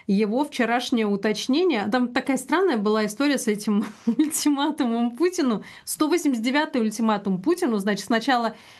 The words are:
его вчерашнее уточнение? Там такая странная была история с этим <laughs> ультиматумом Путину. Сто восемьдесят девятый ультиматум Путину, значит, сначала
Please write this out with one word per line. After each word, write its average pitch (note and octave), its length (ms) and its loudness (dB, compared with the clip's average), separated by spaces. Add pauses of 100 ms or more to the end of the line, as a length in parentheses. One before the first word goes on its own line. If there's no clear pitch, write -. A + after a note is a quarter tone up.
его G#3+ 360 2
вчерашнее A#3+ 600 0
уточнение? G#3+ 840 0
Там B3 260 0
такая C4 240 -2
странная D#4 400 0
была G#3+ 280 2
история C4+ 320 0
с - 100 -2
этим G#3 380 0 (100)
<laughs> - 120 -10
ультиматумом C4+ 1080 0
Путину. C#4+ 480 0 (220)
Сто - 220 -2
восемьдесят D4 360 0
девятый C#4 380 0
ультиматум G#3 580 0
Путину, C#4+ 380 0
значит, G3+ 280 -2
сначала A#3 500 0 (240)